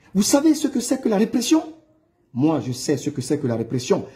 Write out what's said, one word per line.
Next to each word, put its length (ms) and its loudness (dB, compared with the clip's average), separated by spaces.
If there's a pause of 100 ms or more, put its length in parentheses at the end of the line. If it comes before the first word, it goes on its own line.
(140)
Vous 80 2
savez 320 4
ce 140 -2
que 120 -2
c'est 220 -2
que 80 0
la 80 2
répression ? 560 0 (600)
Moi, 260 2
je 120 -6
sais 260 -2
ce 120 -4
que 120 -6
c'est 180 -2
que 80 -2
la 80 0
répression, 500 -2 (100)